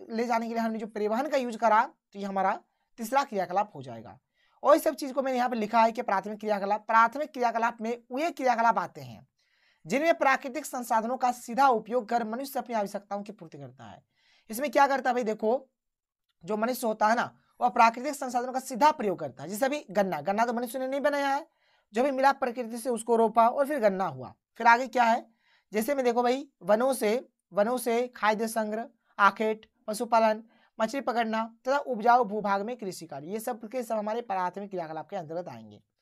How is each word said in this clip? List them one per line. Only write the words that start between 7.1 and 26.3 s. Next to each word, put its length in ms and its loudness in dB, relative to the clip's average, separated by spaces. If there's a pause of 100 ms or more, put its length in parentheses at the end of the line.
क्रियाकलाप 500 -2
में 160 -4 (140)
वे 200 -2
क्रियाकलाप 480 2
आते 220 -8
हैं 260 -18 (580)
जिनमें 300 2
प्राकृतिक 500 0
संसाधनों 520 -2
का 160 2
सीधा 360 0
उपयोग 400 0
कर 160 0
मनुष्य 340 -8
अपनी 160 -8
आवश्यकताओं 480 -6
की 80 -18
पूर्ति 260 -20
करता 260 -16
है। 180 -18 (480)
इसमें 220 -4
क्या 160 6
करता 220 0
है 40 2
भाई? 100 0
देखो, 460 -2 (760)
जो 140 -4
मनुष्य 300 -2
होता 200 2
है 80 4
ना, 160 -2 (280)
वह 100 2
प्राकृतिक 460 2
संसाधनों 380 -4
का 80 -2
सीधा 320 4
प्रयोग 260 -2
करता 240 -10
है। 60 -8
जैसे 160 -2
अभी 260 -2
गन्ना, 300 0
गन्ना 240 2
तो 80 -2
मनुष्य 260 -4
ने 80 -4
नहीं 140 -4
बनाया 260 0
है, 200 -2 (460)
जो 100 2
भी 80 2
मिला 220 4
प्रकृति 440 -4
से 120 -6
उसको 280 0
रोपा 320 6
और 180 0
फिर 120 -2
गन्ना 280 2
हुआ। 260 -10 (240)
फिर 100 2
आगे 220 6
क्या 140 2
है? 220 2 (460)
जैसे 240 0
में 100 -2
देखो 180 2
भाई, 240 0 (160)